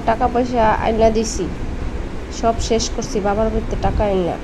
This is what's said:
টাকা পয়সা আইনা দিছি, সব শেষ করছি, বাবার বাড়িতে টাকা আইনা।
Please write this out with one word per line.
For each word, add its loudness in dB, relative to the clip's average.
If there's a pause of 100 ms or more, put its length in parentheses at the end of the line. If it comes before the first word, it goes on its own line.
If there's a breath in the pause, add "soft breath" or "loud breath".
টাকা 2
পয়সা 2
আইনা 2
দিছি, -2 (840)
সব 0
শেষ 0
করছি, -2
বাবার 2
বাড়িতে -2
টাকা 2
আইনা। 0